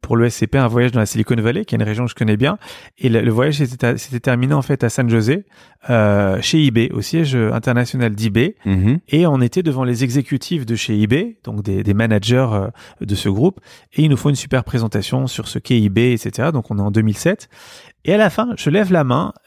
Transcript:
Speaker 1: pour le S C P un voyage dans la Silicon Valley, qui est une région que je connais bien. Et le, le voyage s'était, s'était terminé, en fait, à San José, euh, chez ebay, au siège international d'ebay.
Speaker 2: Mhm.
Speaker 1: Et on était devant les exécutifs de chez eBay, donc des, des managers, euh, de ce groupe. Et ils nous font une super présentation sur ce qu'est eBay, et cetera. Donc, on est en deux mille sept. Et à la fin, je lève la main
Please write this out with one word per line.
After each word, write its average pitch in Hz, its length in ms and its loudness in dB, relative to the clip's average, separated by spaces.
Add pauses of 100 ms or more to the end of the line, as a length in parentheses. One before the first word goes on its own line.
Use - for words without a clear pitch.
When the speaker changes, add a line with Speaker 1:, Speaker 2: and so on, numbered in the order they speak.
Speaker 1:
pour 117 140 -2
le 117 100 2
S 117 80 -2
C 113 120 -2
P 139 120 0
un 131 80 2
voyage 120 260 0
dans 120 80 0
la 107 60 2
Silicon 113 300 -2
Valley, 120 280 -2
qui - 100 -6
est 117 40 0
une 113 60 0
région 107 200 -4
que 117 60 -4
je - 40 -16
connais 110 220 0
bien. 143 220 0 (400)
Et 131 100 0
le, 113 140 2
le 117 80 2
voyage 131 240 2
s'était, 127 420 -2
s'était 123 240 -8
terminé, 127 320 0
en 147 80 2
fait, 131 240 -2
à 113 60 2
San 123 180 0
José, 117 380 2 (420)
euh, 104 540 2
chez 156 240 2
ebay, 117 260 2
au - 80 -4
siège 147 340 -2
international 120 800 0
d'ebay. 113 420 0 (100)
Speaker 2:
Mhm. 101 320 2 (100)
Speaker 1:
Et 165 180 2
on 139 140 2
était 123 220 0
devant 135 220 -2
les 123 200 0
exécutifs 135 600 -2
de 117 80 -2
chez 107 260 -2
eBay, 151 420 0
donc 104 200 -8
des, 98 200 -2
des 101 120 2
managers, 113 580 2
euh, 101 160 -2 (320)
de 101 140 -4
ce 98 160 -2
groupe. 127 300 0 (340)
Et 151 80 2
ils 156 80 4
nous 131 80 2
font 143 100 0
une 143 60 2
super 135 280 -4
présentation 117 640 -2
sur - 220 -8
ce - 100 -8
qu'est 120 220 0
eBay, 110 320 2
et 113 60 0
cetera. 117 340 -4
Donc, 131 180 -4
on 104 80 -4
est 101 40 -2
en 104 80 -2
deux 104 120 0
mille 107 140 0
sept. - 320 -4 (560)
Et 165 80 0
à 202 40 4
la 214 140 4
fin, 240 180 -4 (100)
je - 100 -2
lève 185 240 0
la 160 120 4
main 131 280 0 (140)